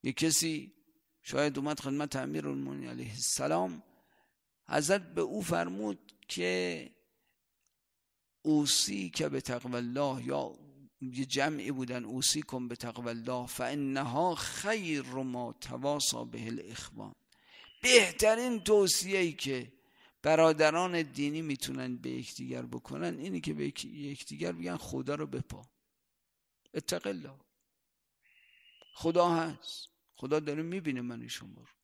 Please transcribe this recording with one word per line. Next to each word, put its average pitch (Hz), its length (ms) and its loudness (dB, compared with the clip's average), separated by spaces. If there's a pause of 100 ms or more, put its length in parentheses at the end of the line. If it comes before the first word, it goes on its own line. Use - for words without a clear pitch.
یه 131 100 0
کسی 160 600 2 (480)
شاید 143 360 0
اومد 143 220 -2
خدمت 143 360 -4
امیرالمومنین 139 760 -4
علیه 123 220 -8
السلام، 147 720 0 (880)
حضرت 165 440 2
به 170 80 0
او 208 200 0
فرمود 175 720 -2 (140)
که 180 640 -2 (1500)
"اوصیک 156 840 2
بتقوی 127 520 -2
الله"، 127 500 -2
یا 135 340 -2 (420)
یه 131 240 -4
جمعی 135 460 0
بودن، 123 340 -4
"اوصیکم 127 600 -2
بتقوی 120 420 -8
الله 123 380 -6
فانها 135 880 0
خیر 180 720 -2
ما 123 560 -4
تواصی 127 680 -2
به 113 140 -8
الاخوان". 110 680 -10 (680)
بهترین 226 840 6
توصیه‌ای 190 680 6
که 131 400 -4 (480)
برادران 160 800 6
دینی 147 400 -2
می‌تونن 135 560 -4
به 123 120 -6
یکدیگر 127 520 -6
بکنن، - 580 -6
اینه 92 200 -6
که 80 140 -4
به - 120 -2
یک-، - 200 -6
یکدیگر 147 680 -8
بگن 170 260 -6
"خدا 135 380 -6
رو 151 120 -6
بپا، - 420 -10 (1040)
اتق 175 340 -4
الله". 143 320 -8 (1500)
خدا 175 360 4
هست، - 580 -2 (280)
خدا 143 240 0
داره 151 240 -4
می‌بینه 165 380 -4
من 120 240 -8
و - 20 -12
شما - 340 -12
رو 120 60 -20 (160)